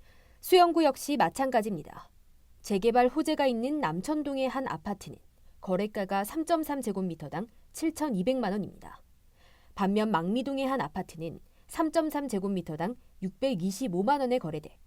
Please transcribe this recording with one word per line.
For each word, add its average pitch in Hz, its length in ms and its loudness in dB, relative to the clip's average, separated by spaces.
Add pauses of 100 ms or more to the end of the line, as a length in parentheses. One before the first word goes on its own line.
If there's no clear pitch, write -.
(400)
수영구 339 460 6
역시 277 320 0
마찬가지입니다. 214 920 0 (520)
재개발 233 480 4
호재가 302 360 2
있는 262 340 0
남천동의 269 720 0
한 262 180 -2
아파트는 180 500 -8 (440)
거래가가 196 640 -2
삼점삼 311 580 -2
제곱미터당 185 640 -4 (260)
칠천이백만 254 760 0
원입니다. - 500 -8 (720)
반면 208 380 2
망미동의 262 560 0
한 269 140 0
아파트는 165 580 -8 (280)
삼점삼 311 600 0
제곱미터당 190 680 -4 (280)
육백이십오만 196 1000 0
원에 247 160 2
거래돼 156 500 -8